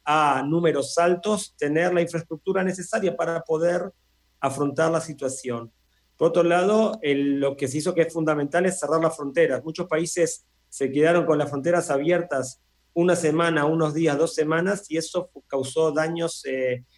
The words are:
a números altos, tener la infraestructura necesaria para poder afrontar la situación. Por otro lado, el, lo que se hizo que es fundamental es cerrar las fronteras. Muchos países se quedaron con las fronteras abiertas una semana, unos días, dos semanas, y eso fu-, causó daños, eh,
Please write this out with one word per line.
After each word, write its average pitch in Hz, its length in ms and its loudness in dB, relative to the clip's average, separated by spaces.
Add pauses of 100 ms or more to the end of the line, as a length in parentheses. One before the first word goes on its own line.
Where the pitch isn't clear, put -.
a 147 380 2
números 147 560 0
altos, 180 580 0
tener 160 380 0
la 175 60 2
infraestructura 170 640 -4
necesaria 185 520 -2
para 165 260 -2
poder 175 500 0 (480)
afrontar 143 500 0
la 160 100 0
situación. 131 720 -8 (440)
Por 160 140 2
otro 175 120 4
lado, 190 600 2
el, 143 360 2
lo 139 180 0
que 135 120 -4
se 131 100 -4
hizo 156 160 0
que 160 80 6
es 160 100 -2
fundamental 156 540 0
es 180 140 -2
cerrar 151 200 0
las 160 160 2
fronteras. 139 460 0
Muchos 160 240 -8
países 160 640 -2 (200)
se 135 220 -4
quedaron 160 340 4
con 151 140 2
las 151 120 -2
fronteras 165 400 0
abiertas 151 720 0 (340)
una 175 200 4
semana, 160 520 2
unos 160 280 0
días, 151 240 2
dos 160 160 0
semanas, 165 540 0
y 156 80 -4
eso 165 360 -4
fu-, - 140 -20
causó 147 460 0
daños, 165 540 -2
eh, 127 380 -2 (140)